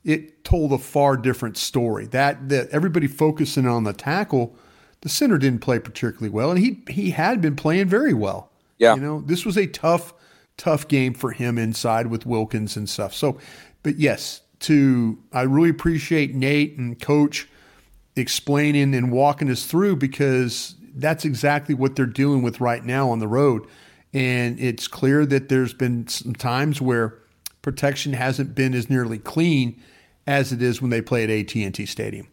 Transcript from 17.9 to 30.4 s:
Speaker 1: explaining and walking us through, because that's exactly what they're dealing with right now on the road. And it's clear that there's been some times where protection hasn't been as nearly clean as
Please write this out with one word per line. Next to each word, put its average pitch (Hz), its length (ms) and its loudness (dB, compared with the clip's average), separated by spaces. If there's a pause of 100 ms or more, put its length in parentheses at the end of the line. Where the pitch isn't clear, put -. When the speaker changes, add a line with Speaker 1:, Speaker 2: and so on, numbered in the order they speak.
Speaker 1:
explaining 143 800 2
and 123 160 2
walking 143 400 2
us 120 140 -2
through, 185 320 2
because 131 760 0 (220)
that's 156 280 -2
exactly 147 500 0
what 135 220 0
they're 135 80 2
dealing 135 380 2
with 120 180 -2
right 120 240 0
now 131 240 0
on 117 120 0
the 107 80 -4
road. 123 380 2 (460)
And 123 480 -2
it's 123 260 -4
clear 143 380 2
that 135 240 0
there's 131 240 2
been 120 360 -2
some - 260 -8
times 135 460 -2
where 117 360 0 (460)
protection 139 500 -2
hasn't 131 420 -2
been 131 200 0
as 123 160 -4
nearly 117 280 0
clean 139 600 0 (460)
as 139 260 0